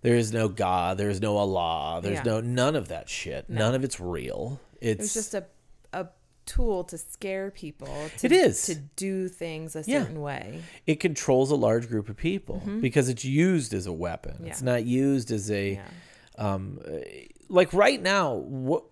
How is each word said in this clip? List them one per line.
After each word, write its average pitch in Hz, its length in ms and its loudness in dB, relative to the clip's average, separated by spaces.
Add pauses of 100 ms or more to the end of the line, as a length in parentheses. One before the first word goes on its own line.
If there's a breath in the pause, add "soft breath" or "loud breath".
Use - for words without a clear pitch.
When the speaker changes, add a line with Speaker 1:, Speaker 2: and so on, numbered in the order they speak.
Speaker 1:
There 120 120 6
is 113 160 2
no 110 160 2
God. 95 520 2
There 104 100 2
is 98 100 -2
no 104 180 2
Allah. 82 640 0
There's - 140 0
Speaker 2:
Yeah. 135 60 -6
Speaker 1:
no, 113 180 0
none 123 340 2
of 117 140 -4
that 80 200 -10
shit. - 400 -8
Speaker 2:
No. 113 160 -4
Speaker 1:
None 120 100 4
of 131 80 0
it's 135 160 -6
real. 85 640 -6 (180)
It's 110 200 0
Speaker 2:
It 214 40 -6
was 208 120 -4
just 220 180 -6
a, 196 120 -6 (460)
a 180 160 -6 (380)
tool 208 400 0
to - 140 -14
scare 190 500 -8
people. 147 380 -14 (320)
To, - 80 -2
Speaker 1:
It 240 40 6
is. 330 360 6
Speaker 2:
to 170 80 -2
do 190 520 -6
things 160 480 -10
a 156 120 -6
Speaker 1:
Yeah. 269 140 2
Speaker 2:
certain 160 200 -4
way. 147 400 -8 (240 loud breath)
Speaker 1:
It 156 140 2
controls 135 500 4
a 151 60 6
large 117 340 4
group 107 180 -2
of 104 100 -10
people 170 400 -4
Speaker 2:
Mm-hmm. 113 240 -4
Speaker 1:
because 127 280 2
it's 123 160 -4
used 143 480 4
as 95 140 -4
a 90 60 -6
weapon. 82 520 -6
It's - 160 -8
Speaker 2:
Yeah. 127 100 -6
Speaker 1:
not 120 140 0
used 127 460 2
as 107 180 -2
a, 98 240 0
Speaker 2:
Yeah. 98 140 -10 (500 loud breath)
Speaker 1:
um, 98 500 -2
uh, 78 120 -8 (500)
like 180 240 6
right 214 280 6
now, 180 340 2
what, 127 560 -2